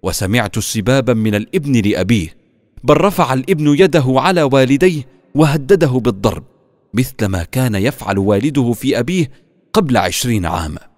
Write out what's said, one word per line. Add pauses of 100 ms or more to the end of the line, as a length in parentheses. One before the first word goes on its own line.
وسمعت
سبابا
من
الابن
لأبيه، (480)
بل
رفع
الابن
يده
على
والديه (280)
وهدده
بالضرب (500)
مثل
ما
كان
يفعل
والده
في
أبيه (420)
قبل
عشرين
عاما. (160)